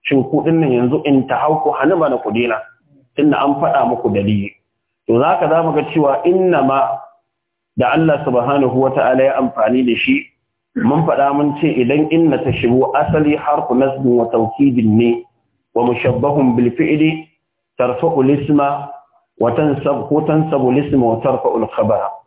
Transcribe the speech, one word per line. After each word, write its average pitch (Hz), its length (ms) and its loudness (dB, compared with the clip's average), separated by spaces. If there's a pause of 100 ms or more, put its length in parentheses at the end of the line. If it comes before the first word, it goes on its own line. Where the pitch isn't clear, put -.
shin 135 180 0
ku 143 200 -2
dinnan 160 280 0
yanzu 123 340 0
in 135 220 2
ta 127 80 -2
hau 156 280 0
ku 123 120 0
hannu 147 220 0
mana 139 200 0
ku 104 140 -6
dena? 117 240 -2 (600)
Tunda 143 280 2
an 143 160 0
faɗa 131 300 0
muku 117 200 -2
dalili. 101 420 -2 (560)
To, 117 120 2
za 165 200 2
ka 165 100 -2
za 165 140 2
mu 165 120 -2
ga 147 160 0
cewa 143 340 0
inna 180 380 2
ma 135 160 2 (960)
da 110 140 0
Allah 156 340 2
subhanahu 127 540 0
wa 131 100 2
ta'ala 131 340 2
ya 135 140 2
amfani 123 460 0
da 117 120 0
shi, 139 280 -2 (520)
mun 151 300 0
faɗa 139 300 0
mun 147 240 0
ce 160 80 0
idan 139 420 0
inna 160 300 2
ta - 120 -2
shigo 123 440 0
asali 151 400 2
harfu 147 400 -2
nasbin 131 420 0
wa 117 140 2
tawkidin 113 680 2
ne, 117 280 2 (500)
wa 120 160 2
mushabbahun 127 640 0
bil 120 160 2
fi'li 156 560 -2 (500)
tarfa'u 131 460 0
lisma 143 640 0 (500)
wa 117 120 0
tansab, 143 560 -2
ko 151 160 0
tansabu 151 480 0
lisma 139 340 0
wa 113 140 0
tarfa'u 123 420 -2
al 107 140 -4
khabara. 104 340 -2 (180)